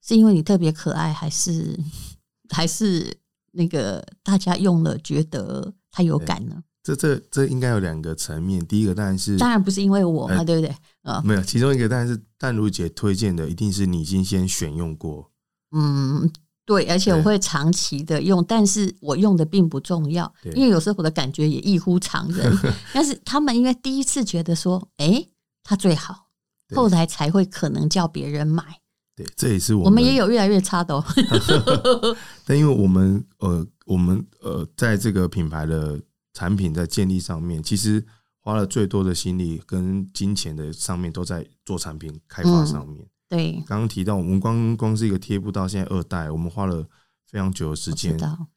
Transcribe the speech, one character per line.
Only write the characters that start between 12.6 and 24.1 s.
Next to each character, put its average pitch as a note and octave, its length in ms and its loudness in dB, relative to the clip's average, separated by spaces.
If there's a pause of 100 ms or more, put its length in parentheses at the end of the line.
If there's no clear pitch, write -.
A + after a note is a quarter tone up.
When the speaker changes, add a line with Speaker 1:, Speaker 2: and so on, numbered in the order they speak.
Speaker 2:
姐 F#2 200 -4
推 G2+ 240 -2
荐 F#2+ 220 0
的， D#2+ 140 -4
一 F2 40 -4
定 G2 200 -2
是 G2 120 0
你 F2+ 160 0
已 D#2 40 -4
经 F#2 180 0
先 F#2 240 0
选 D#2 260 -4
用 D#2+ 220 -6
过。 D2+ 340 -12 (420)
Speaker 1:
嗯， C#3+ 600 0 (320)
对， G3+ 220 2
而 F3 120 0
且 F#3+ 140 2
我 D#3+ 100 4
会 G#3 160 4
长 D#3 360 0
期 D3 280 -2
的 D#3 200 -2
用， F3+ 200 2
Speaker 2:
对。 F#3 60 0
Speaker 1:
但 A3 180 4
是 G3 360 0
我 D3 160 -2
用 G3 180 6
的 D#3+ 80 4
并 E3 240 4
不 D3 100 -4
重 D#3 320 -2
要， E3+ 220 -4 (100)
Speaker 2:
对。 - 120 -10
Speaker 1:
因 C4 80 0
为 C4 80 6
有 F3 100 6
时 E3+ 100 0
候 G3+ 100 0
我 E3 40 -4
的 D#3 80 2
感 C#3+ 220 -2
觉 D3+ 160 2
也 C#3+ 100 -2
异 G3 180 2
乎 F3+ 220 2
常 - 320 -4
人。 B2 260 2 (140)
Speaker 2:
<laughs> - 220 -8
Speaker 1:
但 C#4+ 100 2
是 C#4+ 100 0 (120)
他 C#4+ 160 -2
们 C4+ 120 2
因 A#3+ 100 4
为 B3+ 100 2
第 C4 240 -4
一 C4+ 60 -2
次 C4 200 0